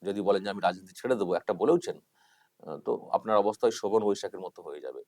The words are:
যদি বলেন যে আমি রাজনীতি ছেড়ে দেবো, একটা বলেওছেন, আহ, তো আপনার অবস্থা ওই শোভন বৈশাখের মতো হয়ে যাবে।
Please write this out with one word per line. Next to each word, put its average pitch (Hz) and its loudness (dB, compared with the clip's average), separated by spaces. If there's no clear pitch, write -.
যদি 98 -2
বলেন 98 2
যে 101 -4
আমি 101 -6
রাজনীতি 92 -2
ছেড়ে 127 0
দেবো, 92 2
একটা 87 0
বলেওছেন, 147 2
আহ, 78 -8
তো - -4
আপনার 107 2
অবস্থা 104 2
ওই 113 4
শোভন 110 0
বৈশাখের 101 0
মতো 92 -12
হয়ে 76 -12
যাবে। 65 -12